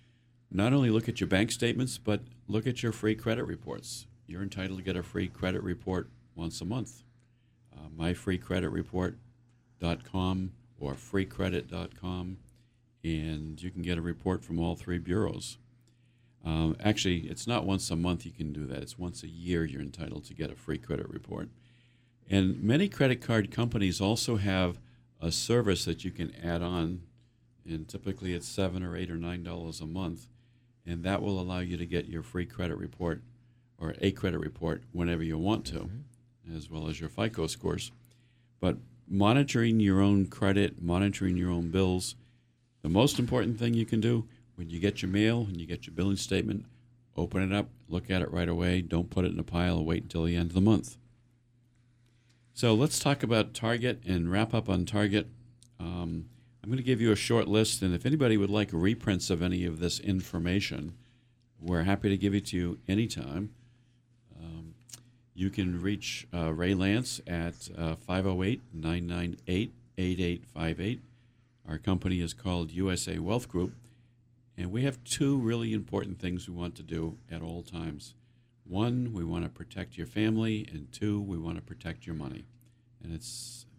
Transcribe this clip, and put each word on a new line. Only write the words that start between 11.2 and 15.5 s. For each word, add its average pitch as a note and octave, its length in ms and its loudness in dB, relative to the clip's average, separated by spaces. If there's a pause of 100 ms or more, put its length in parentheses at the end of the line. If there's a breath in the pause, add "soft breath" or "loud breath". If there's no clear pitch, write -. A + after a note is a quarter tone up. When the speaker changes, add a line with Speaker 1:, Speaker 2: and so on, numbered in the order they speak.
Speaker 1:
credit F#2 420 -2
dot F2+ 320 -8
com, F2+ 380 -6 (680)
and D#2 580 -4
you F2+ 100 -8
can F2 100 -8
get F2 160 0
a E2 40 -2
report E2+ 420 -2
from E2 160 -4
all E2+ 160 0
three F2 240 -4
bureaus. F2 580 -2 (880)